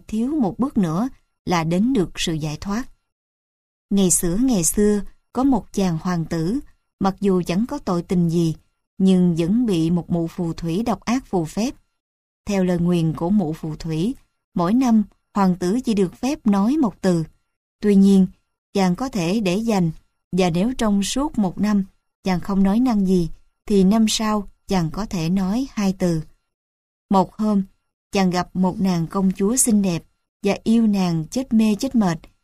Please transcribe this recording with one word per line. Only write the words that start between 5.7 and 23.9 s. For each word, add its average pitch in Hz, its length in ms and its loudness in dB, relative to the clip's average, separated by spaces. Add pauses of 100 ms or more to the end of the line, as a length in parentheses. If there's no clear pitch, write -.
chàng 180 280 0
hoàng 175 240 -2
tử, 170 340 -2 (400)
mặc 190 200 -2
dù 185 260 2
chẳng 190 240 -2
có 294 80 -8
tội 175 240 -4
tình 175 280 0
gì, 165 260 0 (420)
nhưng 180 380 4
vẫn 190 300 0
bị 165 240 0
một 170 200 -2
mụ 165 180 -2
phù 165 260 -6
thủy 170 300 -6
độc 233 160 -4
ác 254 260 -4
phù 175 200 -2
phép. 226 300 -6 (680)
Theo 196 180 0
lời 180 160 0
nguyền 170 340 0
của 170 160 -4
mụ 185 240 0
phù 156 220 -10
thủy, 165 400 -4 (380)
mỗi 180 200 0
năm 233 300 4 (300)
hoàng 185 220 2
tử 180 300 -2
chỉ 226 80 0
được 190 220 0
phép 269 320 -4
nói 208 300 2
một 247 240 -2
từ. 175 220 2 (580)
Tuy 208 140 4
nhiên, 196 320 6 (460)
chàng 185 220 0
có 262 140 -6
thể 190 300 -2
để 180 180 0
dành, 202 340 0 (400)
và 180 180 2
nếu 190 280 0
trong 202 260 0
suốt 269 340 -4
một 190 200 -2
năm 202 260 0 (400)
chàng 185 160 0
không 196 240 0
nói 196 160 2
năng 226 260 2
gì, 180 240 2 (360)
thì 196 180 4
năm 220 260 4